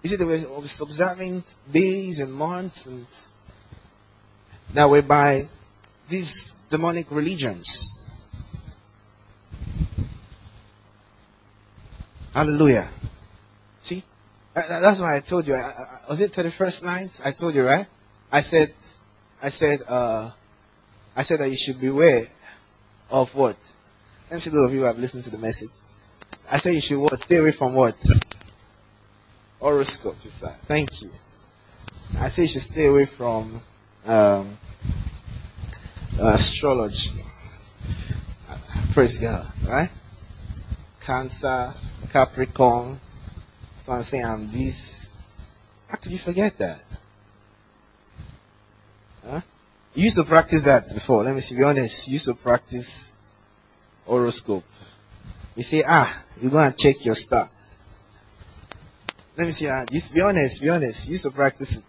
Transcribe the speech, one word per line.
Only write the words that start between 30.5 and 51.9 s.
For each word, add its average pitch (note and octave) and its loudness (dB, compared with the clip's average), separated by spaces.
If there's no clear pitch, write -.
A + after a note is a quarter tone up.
Thank D3 -2
you. F#2 -16
I C3+ 0
said F3 0
you D#3 4
should C3+ -4
stay D#3 0
away C#3 6
from, A2+ -6
um, G2+ 4
astrology. A2 2
Praise B2 4
God, A2+ -4
right? D3 -2
Cancer, B2+ -6
Capricorn. C3 2
So - -10
I'm A#2+ -4
saying B2+ -4
I'm G#2+ -6
this. - -8
How - -10
could - -12
you F#3 -8
forget F#3+ -2
that? E2+ -6
Huh? C#3 -10
You E3+ 2
used G#3+ 4
to D#3+ 4
practice D#3+ 6
that C3 4
before. G#2+ 2
Let C3+ 0
me C3 -4
see, B2 -4
be C3 4
honest. C3+ 0